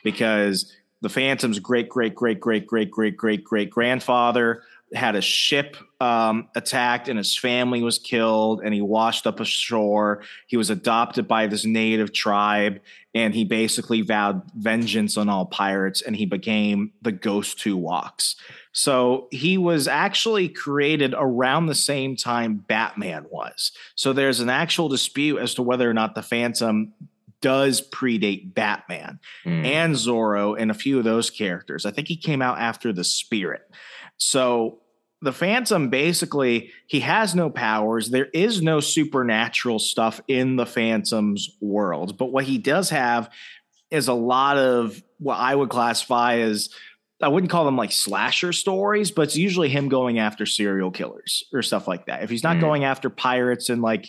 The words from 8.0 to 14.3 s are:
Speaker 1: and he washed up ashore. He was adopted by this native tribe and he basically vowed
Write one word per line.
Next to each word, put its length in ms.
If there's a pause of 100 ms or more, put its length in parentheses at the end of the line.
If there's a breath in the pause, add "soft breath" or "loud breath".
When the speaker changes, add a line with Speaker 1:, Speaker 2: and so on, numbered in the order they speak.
Speaker 1:
and 100
he 80
washed 460
up 120
ashore. 840 (240 loud breath)
He 100
was 140
adopted 560
by 200
this 160
native 480
tribe 720 (320 loud breath)
and 220
he 100
basically 560
vowed 400 (140)